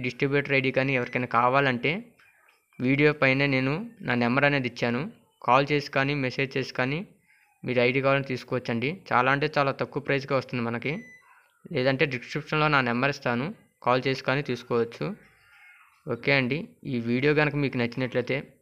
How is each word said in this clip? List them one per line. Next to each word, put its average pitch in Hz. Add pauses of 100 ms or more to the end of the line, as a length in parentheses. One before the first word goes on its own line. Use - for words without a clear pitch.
డిస్ట్రిబ్యూటర్ 139
ఐడి 131
కానీ 135
ఎవరికైనా 123
కావాలంటే 131 (920)
వీడియో 143 (140)
పైన 135
నేను 131 (340)
నా 123
నెంబర్ 135
అనేది 131
ఇచ్చాను, 123 (460)
కాల్ 135
చేసి 143
కానీ 139
మెసేజ్ 135
చేసి 131
కానీ 131 (680)
మీరు 123
ఐడి 131
కావాలని 139
తీసుకోవచ్చండి. 123 (200)
చాలా 123
అంటే 143 (100)
చాలా 139
తక్కువ 135
ప్రైస్‌కే 139
వస్తుంది 120
మనకి. 120 (840)
లేదంటే 135 (100)
డిస్క్రిప్షన్లో 151 (100)
నా 131
నెంబర్ 135
ఇస్తాను, 123 (380)
కాల్ 123
చేసి 135
కానీ 143
తీసుకోవచ్చు. 120 (1040)
ఓకే 120
అండి, 131 (360)
ఈ 120 (100)
వీడియో 127
కనుక 147
మీకు 135
నచ్చినట్లయితే 123 (240)